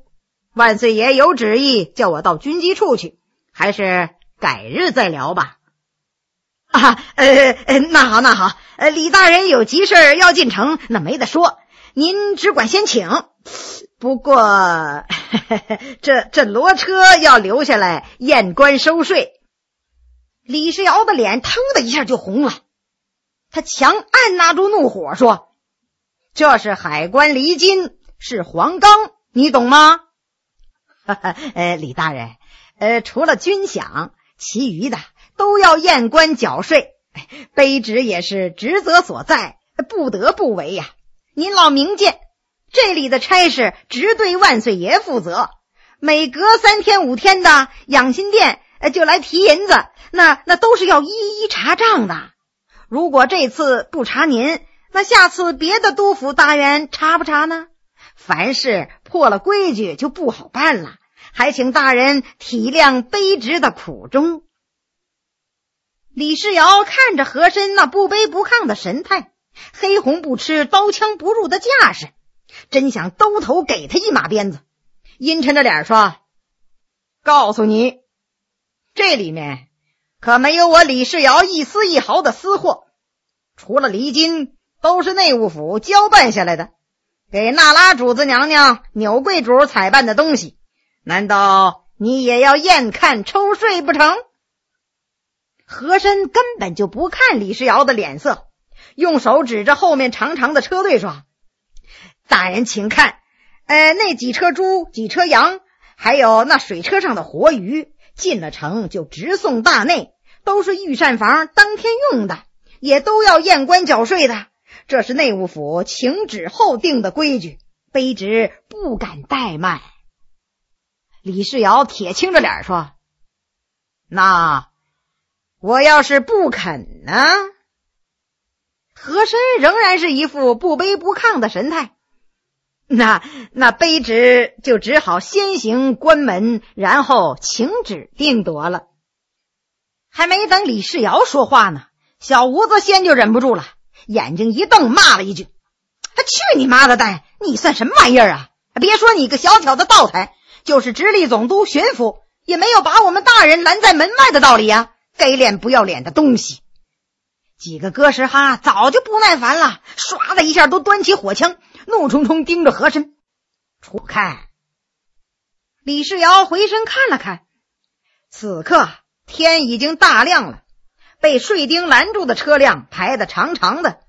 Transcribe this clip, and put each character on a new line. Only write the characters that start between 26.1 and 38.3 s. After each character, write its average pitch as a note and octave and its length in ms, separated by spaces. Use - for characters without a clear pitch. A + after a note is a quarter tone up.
：“这 C#4+ 240
是 G#3 160
海 D#3 320
关 C#4 300
离 D4+ 200
京， F#4 400
是 G#3 240
黄 G#3+ 380
冈， G#4 320
你 C4 220
懂 A#3+ 160
吗？” D#4 320
<laughs> G3+ 100
“呃， F3 220
李 D3+ 160
大 D#3+ 200
人， A#2 180
呃， A3+ 220
除 B3+ 240
了 D4+ 120
军 G4 300
饷， D3+ 440
其 A#3+ 400
余 G#3+ 140
的 E3+ 80
都 G4+ 220
要 E4+ 200
验 D4 320
官 D#4 260
缴 C#3 240
税， C#4 300
卑 C4+ 280
职 A3 200
也 F#3+ 180
是 F#3 300